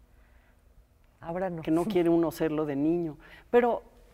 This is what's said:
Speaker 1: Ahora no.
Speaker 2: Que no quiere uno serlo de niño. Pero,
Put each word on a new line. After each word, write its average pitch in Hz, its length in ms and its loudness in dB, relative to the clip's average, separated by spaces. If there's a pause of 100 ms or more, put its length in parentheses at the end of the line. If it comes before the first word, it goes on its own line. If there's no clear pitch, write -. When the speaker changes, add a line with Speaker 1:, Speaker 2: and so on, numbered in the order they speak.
(1200)
Speaker 1:
Ahora 185 300 -6
no. 165 120 -8
Speaker 2:
Que 151 80 -6
no 165 160 2
quiere 180 240 2
uno 170 220 4
serlo 156 340 -2
de 147 100 -4
niño. 156 420 -2 (340)
Pero, 240 320 2 (300)